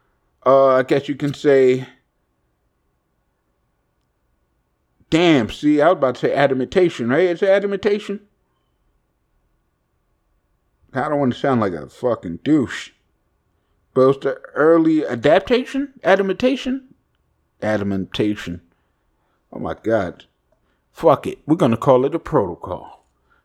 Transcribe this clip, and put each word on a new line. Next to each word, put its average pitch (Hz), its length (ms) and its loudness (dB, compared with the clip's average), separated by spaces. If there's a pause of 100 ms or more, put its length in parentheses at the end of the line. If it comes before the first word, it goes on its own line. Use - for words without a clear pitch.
(460)
uh, 135 300 6
I 131 80 2
guess 139 240 0
you 143 80 -6
can 143 180 -6
say, 131 520 2 (3250)
damn, 156 400 2
see, 147 300 0
I 151 80 4
was 180 100 2
about 131 160 0
to - 60 -18
say 120 140 -2
adaptation, 131 760 0
right? 147 160 2
It's 175 180 -2
adaptation. 202 800 -2 (2750)
I 131 160 -6
don't 151 100 -2
wanna 131 160 0
sound 131 260 -2
like 101 120 -2
a 73 160 -12
fucking 95 560 -6
douche. 139 460 -2 (1000)
But 131 180 4
it's 135 140 -2
the 135 160 -6 (140)
early 160 500 2
adaptation? 190 920 -2 (100)
Adaptation? 247 920 -2 (640)
Adaptation. 101 1000 -4 (920)
Oh - 60 -14
my 82 160 -8
God. 98 500 -4 (680)
Fuck 147 340 0
it. - 180 -10
We're 151 120 0
gonna 120 200 0
call 127 280 2
it 147 100 -4
a 165 40 -4
protocol. 92 880 -6 (400)